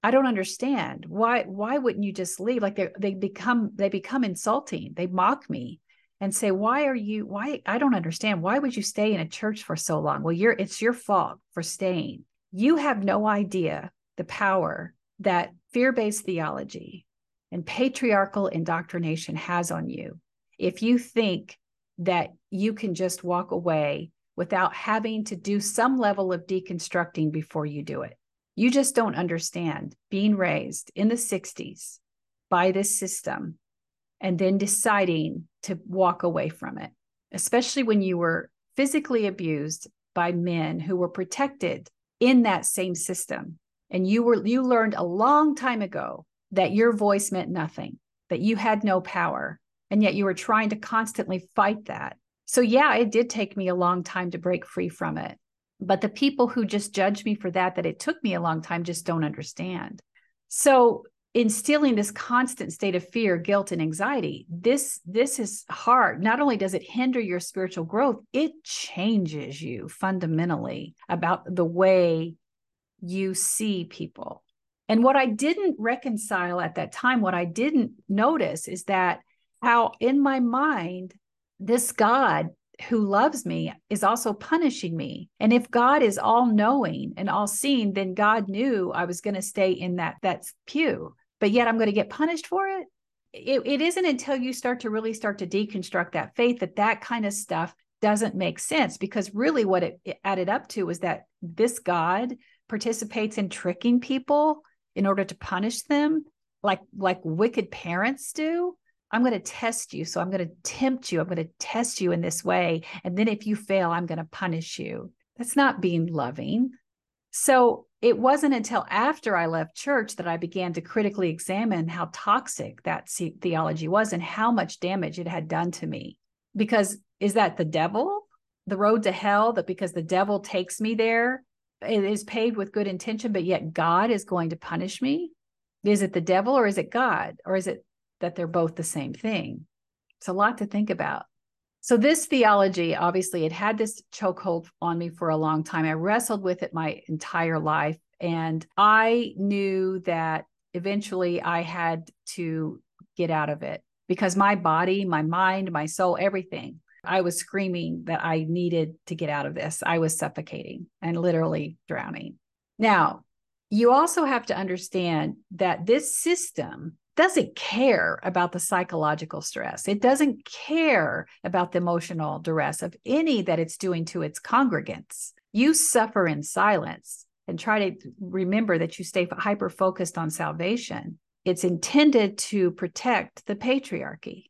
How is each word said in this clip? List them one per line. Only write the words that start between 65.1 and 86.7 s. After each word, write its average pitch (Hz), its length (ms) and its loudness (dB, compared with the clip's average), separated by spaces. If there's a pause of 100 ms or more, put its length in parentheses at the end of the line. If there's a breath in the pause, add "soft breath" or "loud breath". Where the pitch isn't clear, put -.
is - 300 -6
hard. 202 520 4
Not 226 200 2
only 262 160 4
does 190 160 -2
it 175 100 -2
hinder 254 380 0
your 180 180 -2
spiritual 185 460 -6
growth, 220 320 2 (160)
it 302 180 0 (120)
changes 156 1000 -2
you 127 260 -8
fundamentally 170 1080 -2 (120 soft breath)
about 175 400 -2
the 180 180 0
way 170 680 4 (680)
you 190 320 -4
see 196 520 -2
people. - 580 -12 (460)
And 226 120 6
what 262 140 8
I 262 120 6
didn't 302 520 0
reconcile 208 800 -2
at 165 160 -4
that 160 160 -6
time, 247 300 2
what 185 140 2
I 175 100 0
didn't 240 480 0 (160)
notice 214 580 2
is 185 180 -8
that 185 360 2 (400)
how 233 400 4
in 269 200 4
my 269 200 2
mind, 226 720 0 (460)
this 240 340 0
God 202 560 4 (380)
who 233 120 2
loves 214 460 2
me 165 280 -4 (160)
is 202 160 0
also 233 260 2
punishing 240 640 0
me. - 320 -8 (100)
And 214 140 6
if 240 180 4
God 247 320 6
is 208 160 4
all 233 280 4
knowing 220 720 2